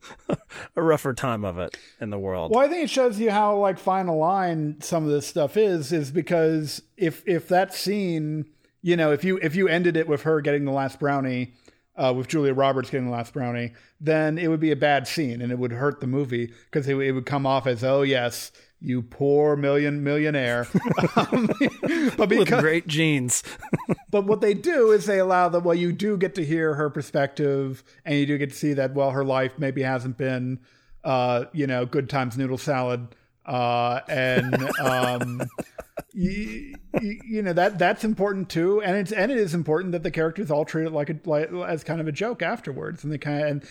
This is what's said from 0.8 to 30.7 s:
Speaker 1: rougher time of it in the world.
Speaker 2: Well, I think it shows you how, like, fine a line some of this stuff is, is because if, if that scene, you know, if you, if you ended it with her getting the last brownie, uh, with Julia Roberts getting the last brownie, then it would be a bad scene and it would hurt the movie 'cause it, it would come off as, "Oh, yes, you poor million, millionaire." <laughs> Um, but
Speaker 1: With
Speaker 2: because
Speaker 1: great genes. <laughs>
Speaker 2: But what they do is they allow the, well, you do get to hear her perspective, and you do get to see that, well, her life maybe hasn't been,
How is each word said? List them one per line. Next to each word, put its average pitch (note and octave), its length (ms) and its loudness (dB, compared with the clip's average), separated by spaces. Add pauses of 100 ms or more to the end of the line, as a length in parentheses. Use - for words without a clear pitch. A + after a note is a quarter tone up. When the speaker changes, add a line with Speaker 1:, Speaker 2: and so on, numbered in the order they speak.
Speaker 1:
rougher D3+ 320 2
time A2+ 300 -4
of F2+ 140 -4
it F2+ 200 -6 (220)
in A2+ 120 -8
the G2+ 80 -6
world. F#2 320 -4
Speaker 2:
Well, B3 120 4
I C#4+ 60 6
think E4+ 140 -2
it A3+ 60 -2
shows B3 300 0
you A3+ 120 0
how, G#3 260 2
like, G3+ 220 2
fine F#3+ 280 0
a E3 80 0
line D#3+ 640 0
some E3 220 -2
of D3+ 60 0
this D3 180 0
stuff D#3 300 0
is, F3 340 2
is D3 200 -2
because D#3+ 720 0 (160)
if, D#3+ 300 -2
if E3+ 220 0
that F#3 240 2
scene, D#3+ 720 -2 (380)
you F3 120 2
know, D#3+ 160 4
if D3 120 2
you, F#3 180 2
if D#3+ 140 0
you F#3 120 4
ended E3+ 300 2
it D#3+ 100 2
with D3 160 0
her D#3+ 180 2
getting C#3+ 240 0
the C#3 60 -2
last C3+ 280 -2
brownie, C3 540 -2 (440)
uh, C3 180 2
with B2+ 120 -2
Julia C#3+ 260 2
Roberts C3+ 380 2
getting C3 160 -2
the B2 40 -4
last A#2 220 -6
brownie, A#2+ 380 -4 (280)
then D#3 380 2
it F3 120 -2
would D#3+ 100 2
be D#3 120 2
a C#3 40 2
bad C#3 320 2
scene B2 340 -4
and A#2+ 100 -4
it B2 60 -2
would B2 140 -2
hurt C#3 300 -2
the C3+ 60 -4
movie B2 440 -2 (180)
'cause C#3 200 -2
it, C#3 80 2
it C3+ 160 2
would C3 120 -4
come C#3 220 -2
off C3+ 200 2
as, B2 180 0
"Oh, C3+ 160 4
yes, B2+ 500 0 (300)
you B2 200 -2
poor C#3+ 540 2
million, C#3+ 480 2
millionaire." C#3 680 0
<laughs> G3 60 2 (380)
Um, A3+ 320 2 (720)
but G#3 120 2
Speaker 1:
With A3 100 4
Speaker 2:
because G3 220 4
Speaker 1:
great D#3+ 260 2
genes. D3 600 0
<laughs> - 60 -14 (580)
Speaker 2:
But G#3 140 2
what G#3 160 2
they G#3 120 4
do B3 380 4
is G3 140 4
they G3 140 2
allow F3+ 300 4
the, F3 100 2
well, F3 160 2
you F3 160 0
do G#3 240 -2
get F#3 200 -2
to E3+ 100 -2
hear D#3 300 0
her D3+ 140 0
perspective, C#3 920 -2 (220)
and D3+ 120 -2
you C#3+ 80 2
do C#3+ 120 0
get C#3 140 -2
to - 40 -14
see D3+ 180 -2
that, C3+ 200 0
well, C#3 180 2
her C3+ 140 0
life C3 320 0
maybe C3+ 240 -2
hasn't C3 360 -2
been, B2+ 420 -4 (440)